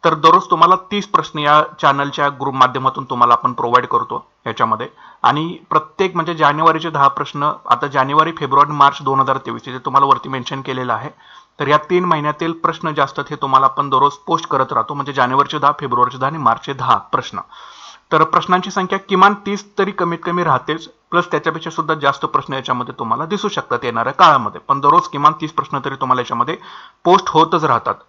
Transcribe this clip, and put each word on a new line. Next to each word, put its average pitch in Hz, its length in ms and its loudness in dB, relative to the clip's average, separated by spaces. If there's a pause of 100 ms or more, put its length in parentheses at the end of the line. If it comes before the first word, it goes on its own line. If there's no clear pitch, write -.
तर 160 100 4
दररोज 165 360 6
तुम्हाला 170 240 6 (180)
तीस 202 140 -4
प्रश्न - 320 -4
या 151 240 4 (180)
चॅनलच्या 143 480 0
ग्रुप 135 260 -6
माध्यमातून 131 500 0
तुम्हाला 120 300 2
आपण 123 180 0
प्रोव्हाइड 120 340 0
करतो 120 400 -4 (200)
याच्यामध्ये. 113 420 -2 (340)
आणि 151 360 0 (120)
प्रत्येक, 175 440 -2
म्हणजे 170 200 -4
जानेवारीचे 156 560 2
दहा 143 180 2
प्रश्न, 147 440 -4 (140)
आता 123 200 0
जानेवारी, 143 460 0
फेब्रुवारी, 139 400 2
मार्च 139 300 4
दोन 135 180 0
हजार 135 180 0
तेवीस, 117 300 -10
इथे 127 100 -10
तुम्हाला 135 280 0
वरती 135 220 0
मेन्शन 135 320 -8
केलेलं 127 320 -6
आहे. 117 180 -6 (500)
तर 143 80 -2
या 147 80 4
तीन 180 280 0
महिन्यातील 156 480 -2
प्रश्न 165 420 -6
जे 147 80 0
असतात, 139 280 -4
हे 147 60 -8
तुम्हाला 135 300 2
आपण 143 240 -2
दररोज 135 220 2
पोस्ट - 360 -4
करत 131 240 -2
राहतो, 113 220 -4
म्हणजे 139 180 -8
जानेवारीचे 135 460 0
दहा, 143 220 2
फेब्रुवारीचे 123 380 0
दहा 135 100 -2
आणि 160 100 -6
मार्चचे 123 340 0
दहा 127 240 0
प्रश्न. - 420 -6 (760)
तर 156 120 4
प्रश्नांची 180 460 0
संख्या 190 280 -4
किमान 196 360 4 (120)
तीस 202 320 -8
तरी 196 120 0
कमीत 170 340 -4
कमी 175 200 -4
राहतेच, 151 440 -2 (220)
प्लस 175 200 -2
त्याच्यापेक्षा 160 400 -4
सुद्धा 156 240 -4
जास्त 143 300 -2
प्रश्न 139 300 -2
याच्यामध्ये 127 440 -6
तुम्हाला 120 280 -4
दिसू 202 220 -4
शकतात 123 340 -4
येणाऱ्या 117 300 -2
काळामध्ये, 135 480 2
पण 127 200 -2
दररोज 156 280 4
किमान 147 320 2
तीस 151 120 -8
प्रश्न 139 320 -6
तरी 135 100 -6
तुम्हाला 127 260 -2
याच्यामध्ये 123 360 -2 (480)
पोस्ट 180 240 4
होतच 160 360 2
राहतात. 117 300 0 (140)